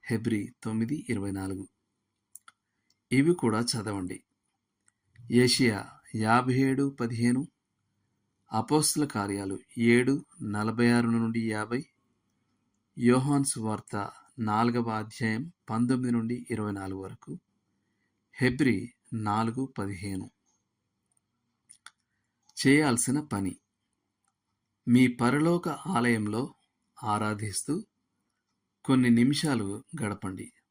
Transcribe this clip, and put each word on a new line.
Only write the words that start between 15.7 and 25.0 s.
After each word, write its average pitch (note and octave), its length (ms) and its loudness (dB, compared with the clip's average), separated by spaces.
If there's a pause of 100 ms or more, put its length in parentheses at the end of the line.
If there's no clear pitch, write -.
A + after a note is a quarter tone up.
నుండి A#2+ 360 -4
ఇరవై G#2+ 220 -4
నాలుగు F#2+ 280 -8
వరకు, F#2+ 400 -14 (960)
హెబ్రీ B2 580 0 (200)
నాలుగు A2+ 640 -4
పదిహేను. G2 540 -8 (2250)
చేయాల్సిన C#3 520 4
పని. G2+ 360 -6 (1300)
మీ B2 200 6